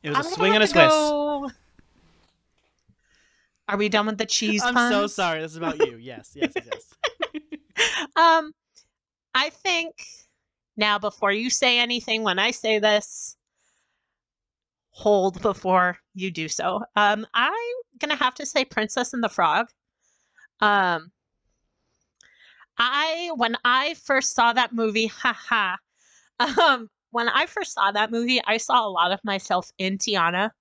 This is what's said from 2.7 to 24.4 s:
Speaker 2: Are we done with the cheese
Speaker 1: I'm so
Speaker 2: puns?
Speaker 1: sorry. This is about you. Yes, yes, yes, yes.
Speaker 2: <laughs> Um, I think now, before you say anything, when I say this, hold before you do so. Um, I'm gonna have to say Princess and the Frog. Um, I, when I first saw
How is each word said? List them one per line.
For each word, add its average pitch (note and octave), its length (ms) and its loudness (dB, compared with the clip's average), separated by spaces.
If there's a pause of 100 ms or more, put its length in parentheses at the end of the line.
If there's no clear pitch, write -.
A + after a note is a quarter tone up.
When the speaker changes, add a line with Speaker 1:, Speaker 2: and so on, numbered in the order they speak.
Speaker 2:
Are G3+ 80 0
we G#3 120 2
done G#3 180 2
with G#3+ 120 -4
the A3 80 -2
cheese G#3+ 360 0
Speaker 1:
I'm B3 120 0
so A#3+ 260 4
Speaker 2:
puns? G3+ 140 -2
Speaker 1:
sorry. E3+ 260 -2
This D#3+ 120 -8
is D#3+ 40 -16
about D#3+ 220 -6
you. A#2+ 180 -18
Yes, A#2 380 -18
yes, - 200 -4
yes, - 120 -10
yes. - 1400 -8
Speaker 2:
<laughs> - 80 -8
Um, D#4+ 360 4 (800)
I C#4+ 160 0
think E4 460 -4 (800)
now, G#3 220 2
before G3+ 340 0
you A3+ 180 -2
say B3 280 2
anything, A#3 440 -2
when F#3 160 0
I A3 120 2
say A3 280 -2
this, G#3 580 0 (1500)
hold F#3+ 500 2
before F#3 560 0 (180)
you F#3+ 160 -6
do D#3+ 180 -8
so. F#3 340 -4 (120)
Um, G#3 380 2
I'm C4 200 0 (460)
gonna D4 180 -4
have B3+ 200 -2
to C#4+ 100 -12
say C4+ 200 -2
Princess A#3 480 -4
and A#3+ 100 -4
the G3+ 60 -2
Frog. F3+ 380 0 (920)
Um, F#3 500 2 (1700)
I, D#4 580 -2
when A#3 280 -2
I C4 300 2
first - 400 -2
saw A#3 180 4